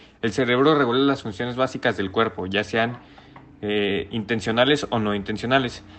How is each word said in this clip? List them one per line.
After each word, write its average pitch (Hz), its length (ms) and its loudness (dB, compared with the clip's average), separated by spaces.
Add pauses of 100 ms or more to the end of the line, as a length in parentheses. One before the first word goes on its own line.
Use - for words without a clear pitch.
(220)
El 113 100 0
cerebro 131 420 4
regula 127 240 2
las 135 240 2
funciones 120 320 -6
básicas 127 420 -2
del 98 140 -2
cuerpo, 107 360 0
ya 98 180 0
sean, 117 340 -2 (640)
eh, 104 480 -2
intencionales 117 800 0
o 120 80 0
no 107 160 0
intencionales. 117 720 -2 (140)